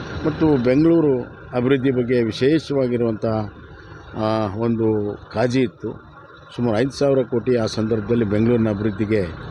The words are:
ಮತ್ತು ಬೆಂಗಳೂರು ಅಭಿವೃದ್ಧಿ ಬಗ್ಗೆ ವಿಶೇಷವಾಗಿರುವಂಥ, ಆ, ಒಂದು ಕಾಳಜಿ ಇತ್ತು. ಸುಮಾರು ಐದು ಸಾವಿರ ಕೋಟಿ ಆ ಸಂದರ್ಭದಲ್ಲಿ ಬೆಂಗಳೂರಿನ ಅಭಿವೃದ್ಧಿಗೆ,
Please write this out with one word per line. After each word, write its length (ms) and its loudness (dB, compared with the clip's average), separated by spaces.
ಮತ್ತು 380 2
ಬೆಂಗಳೂರು 580 4
ಅಭಿವೃದ್ಧಿ 340 2
ಬಗ್ಗೆ 320 2
ವಿಶೇಷವಾಗಿರುವಂಥ, 1040 0
ಆ, 400 0
ಒಂದು 600 0
ಕಾಳಜಿ 260 2
ಇತ್ತು. 320 -4
ಸುಮಾರು 220 0
ಐದು 120 0
ಸಾವಿರ 320 2
ಕೋಟಿ 340 0
ಆ 100 0
ಸಂದರ್ಭದಲ್ಲಿ 580 0
ಬೆಂಗಳೂರಿನ 440 2
ಅಭಿವೃದ್ಧಿಗೆ, 580 -2